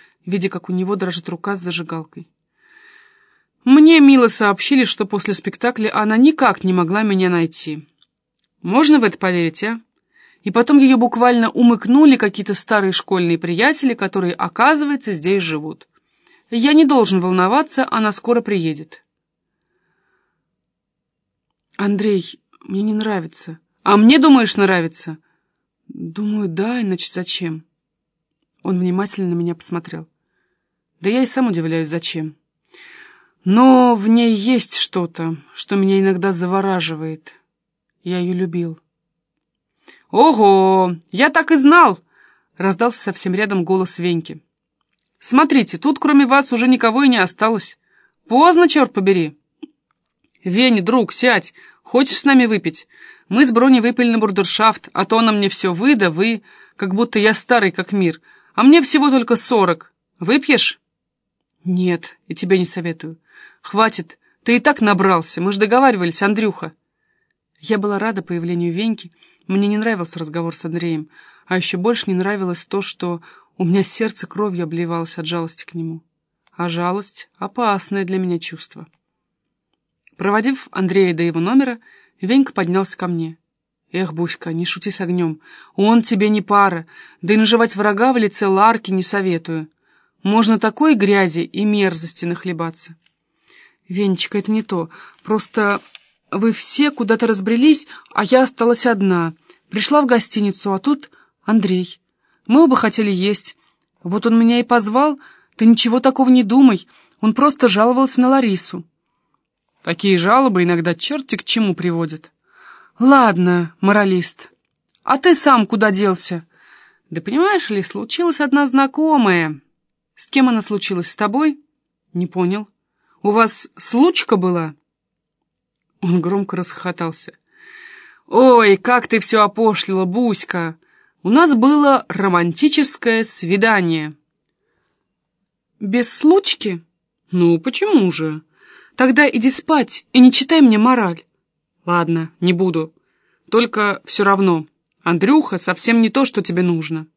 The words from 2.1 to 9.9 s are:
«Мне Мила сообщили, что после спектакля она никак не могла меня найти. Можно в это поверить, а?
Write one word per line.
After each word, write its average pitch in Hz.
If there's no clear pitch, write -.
«Мне 311
Мила 269
сообщили, 220
что -
после 202
спектакля 220
она 214
никак 262
не 185
могла 180
меня 190
найти. 160
Можно 285
в 226
это 196
поверить, 175
а? 226